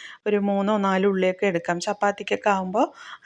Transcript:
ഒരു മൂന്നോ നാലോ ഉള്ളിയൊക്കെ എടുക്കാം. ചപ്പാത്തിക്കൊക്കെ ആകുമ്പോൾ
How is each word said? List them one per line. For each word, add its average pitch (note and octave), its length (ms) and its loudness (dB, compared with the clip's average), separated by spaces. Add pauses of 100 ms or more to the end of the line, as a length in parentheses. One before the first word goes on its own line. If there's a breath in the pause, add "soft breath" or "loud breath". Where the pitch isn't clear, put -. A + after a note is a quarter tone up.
(280 loud breath)
ഒരു G#3 100 4
മൂന്നോ G3+ 400 2
നാലോ F#3+ 320 2
ഉള്ളിയൊക്കെ F#3 360 0
എടുക്കാം. F3 340 0
ചപ്പാത്തിക്കൊക്കെ G3+ 680 -2
ആകുമ്പോൾ F#3+ 360 0 (400 loud breath)